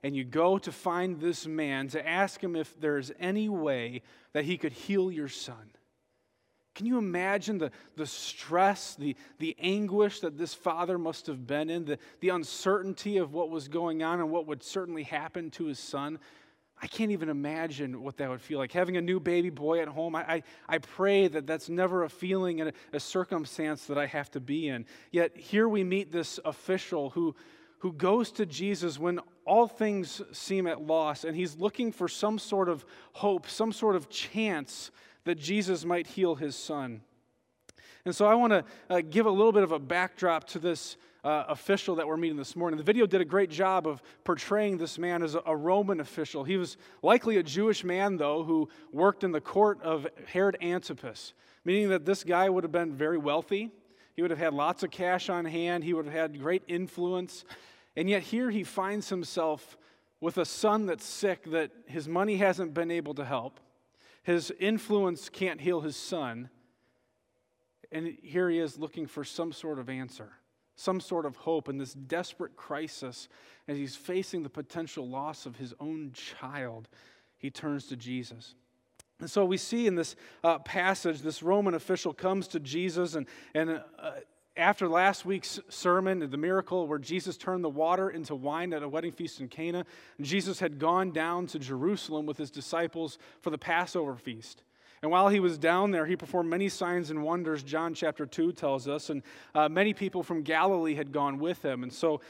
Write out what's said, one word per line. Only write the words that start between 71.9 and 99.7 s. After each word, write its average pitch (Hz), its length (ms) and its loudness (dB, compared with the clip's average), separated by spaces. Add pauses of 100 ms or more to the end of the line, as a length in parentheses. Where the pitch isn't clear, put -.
desperate 160 600 -6
crisis. 147 720 -10 (400)
As 143 100 -4
he's 139 180 -6
facing 185 480 -4
the 139 60 -8
potential 151 600 -8
loss 143 360 -8
of 120 100 -14
his 120 240 -12
own 151 340 -8
child, 127 760 -10 (480)
he 139 120 -8
turns 143 380 -6
to 135 80 -10
Jesus. 120 600 -10 (640)
And 165 120 -12
so 202 140 4
we 185 120 2
see 233 300 0
in 185 80 4
this, 165 200 -2 (280)
uh, 165 160 6
passage, 180 640 0
this 151 200 -6
Roman 190 320 4
official 170 400 -2
comes 185 360 -2
to 170 100 -4
Jesus, 165 560 -2
and, 143 100 -2 (300)
and, 156 160 2
uh, - 400 -8 (460)
after 180 320 4
last 185 360 4
week's 190 320 -4 (120)
sermon, 185 500 2 (100)
the 135 80 -6
miracle 180 480 0
where 147 140 -2
Jesus 165 380 -4
turned 185 260 -4
the 160 60 0
water 170 400 2
into 156 260 -8
wine 156 380 -4
at 147 100 -4
a 147 60 -6
wedding 165 240 -4
feast - 260 -10
in 135 80 -10
Cana, 170 380 -6 (340)
Jesus 170 400 -2
had 151 200 -2
gone 175 320 2
down 165 360 -2
to 156 120 -8
Jerusalem 151 640 -2
with 147 120 -6
his 143 140 -8
disciples 165 680 -4 (200)
for 165 120 -4
the 151 60 -4
Passover 165 580 0
feast. 117 480 -12 (380)
And 151 100 -2
while 190 180 8
he 202 100 6
was 175 180 4
down 175 340 4
there, 165 140 2
he 175 120 0
performed 170 320 0
many 190 180 2
signs 175 420 -2
and 156 140 -2
wonders, 160 400 -2
John 160 300 -2
chapter 151 320 -2
two 165 260 0
tells 139 340 -2
us, 143 240 -4
and, 143 140 -4 (320)
uh, 151 140 6
many 196 240 4